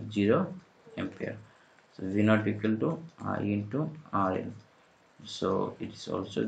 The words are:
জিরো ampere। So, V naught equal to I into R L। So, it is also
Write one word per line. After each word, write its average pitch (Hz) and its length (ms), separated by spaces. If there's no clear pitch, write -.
জিরো 110 360
ampere। - 380
So, - 60
V - 20
naught 104 240
equal 107 220
to 151 60
I - 20
into 104 240
R 95 200
L। - 180
So, 92 100
it - 0
is - 320
also 95 320